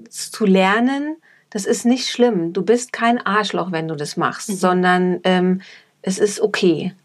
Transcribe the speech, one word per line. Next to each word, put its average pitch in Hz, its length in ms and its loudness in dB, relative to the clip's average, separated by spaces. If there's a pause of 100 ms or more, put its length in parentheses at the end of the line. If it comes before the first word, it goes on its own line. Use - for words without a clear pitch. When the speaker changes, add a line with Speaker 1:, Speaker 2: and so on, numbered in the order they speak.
(100)
Speaker 1:
zu - 360 -6
lernen, 240 720 2 (340)
das 196 140 -6
ist - 200 -2
nicht 247 240 2
schlimm. 196 440 0
Du 190 100 -4
bist 233 300 0
kein 233 320 0
Arschloch, 202 460 -2
wenn 160 160 -4
du 160 80 -6
das 147 220 -8
machst, - 320 -4
Speaker 2:
Mhm. 202 60 -4
Speaker 1:
sondern, 180 680 2
ähm, 185 380 2 (420)
es 190 160 -4
ist 208 220 0
okay. 185 520 0 (120)